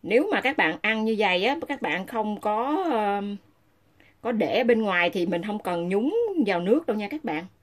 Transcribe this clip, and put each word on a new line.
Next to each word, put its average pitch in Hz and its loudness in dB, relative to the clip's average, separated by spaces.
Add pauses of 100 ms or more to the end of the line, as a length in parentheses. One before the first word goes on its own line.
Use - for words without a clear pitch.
Nếu 262 2
mà 214 0
các 269 0
bạn 170 2
ăn 220 0
như 220 0
vậy 190 2
á, 277 0 (100)
các 285 -6
bạn 175 -4
không 214 -4
có, 254 0
ờ, 202 0 (1000)
có 233 -2
để 208 2
bên 233 4
ngoài 175 2
thì 175 -2
mình 175 -2
không 208 -6
cần 175 -4
nhúng 247 0 (280)
vào 190 2
nước 220 2
đâu 208 0
nha 208 -4
các 294 -8
bạn. 160 -4 (180)